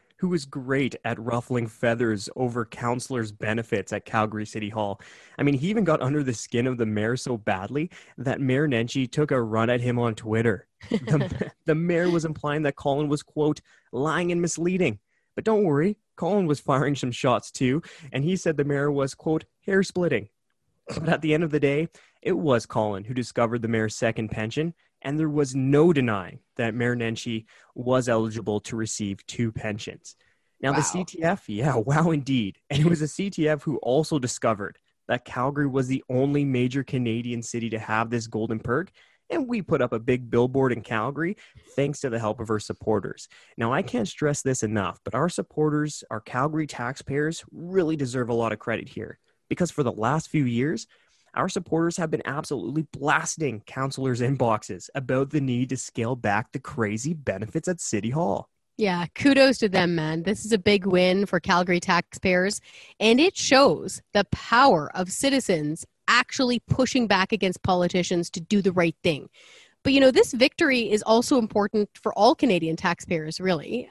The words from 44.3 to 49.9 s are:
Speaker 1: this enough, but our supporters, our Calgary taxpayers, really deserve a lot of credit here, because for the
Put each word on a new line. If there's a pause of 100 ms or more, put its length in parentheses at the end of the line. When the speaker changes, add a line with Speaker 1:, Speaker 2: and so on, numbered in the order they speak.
Speaker 1:
this
enough,
but
our
supporters,
our
Calgary
taxpayers,
really
deserve
a
lot
of
credit
here, (280)
because
for
the